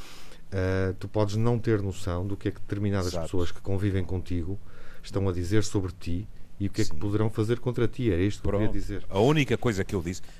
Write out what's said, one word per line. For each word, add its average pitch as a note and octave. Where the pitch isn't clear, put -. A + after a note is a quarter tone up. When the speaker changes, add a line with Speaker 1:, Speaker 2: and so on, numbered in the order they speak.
Speaker 1:
Eh, F#2+
tu G2+
podes G2+
não A2+
ter A2
noção F#2
do G2+
que -
é -
que -
determinadas G2
Speaker 2:
Exato. E2
Speaker 1:
pessoas F2
que -
convivem G2
contigo F2+
estão G2+
a F#2+
dizer F#2
sobre F#2
ti F2
e G2+
o -
que A2
é -
que -
Speaker 2:
Sim. -
Speaker 1:
poderão G#2
fazer A2
contra B2
ti. A#2
Era E2+
isto G2+
que -
eu G2
queria G2
Speaker 2:
Pronto. F#2+
Speaker 1:
dizer. G2+
Speaker 2:
A F#2+
única B2+
coisa G2
que -
ele F2
disse, F2+